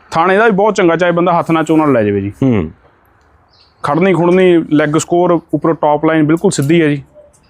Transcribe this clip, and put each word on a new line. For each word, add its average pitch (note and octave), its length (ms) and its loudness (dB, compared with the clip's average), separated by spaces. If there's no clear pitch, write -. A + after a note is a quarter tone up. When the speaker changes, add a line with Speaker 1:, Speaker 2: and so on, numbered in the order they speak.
Speaker 1:
ਥਣ E3+ 220 0
ਇਹਦਾ G3+ 120 2
ਵੀ A#3 60 2
ਬਹੁਤ G3+ 240 0
ਚੰਗਾ, F3 220 2
ਚਾਹੇ F3 160 0
ਬੰਦਾ E3+ 260 0
ਹੱਥ D#3+ 120 -4
ਨਾਲ D#3+ 140 0
ਚੋਣ D#3+ 140 0
ਨਾਲ D#3 140 2
ਲੈ A#2+ 100 2
ਜਾਵੇ G2+ 180 0
ਜੀ। G2 120 -6
Speaker 2:
ਹੂੰ। G#2+ 280 0
Speaker 1:
ਖੜਨੀ D#3+ 300 0
ਖੁੜਨੀ, F3 600 2
ਲੈਗ D3+ 260 0
ਸਕੋਰ F3 420 0
ਉੱਪਰੋਂ D#3+ 200 -2
ਟੌਪ D3 300 -2
ਲਾਈਨ D#3+ 180 0
ਬਿਲਕੁਲ E3 280 0
ਸਿੱਧੀ D#3+ 320 0
ਹੈ D#3 60 0
ਜੀ। C#3+ 140 -4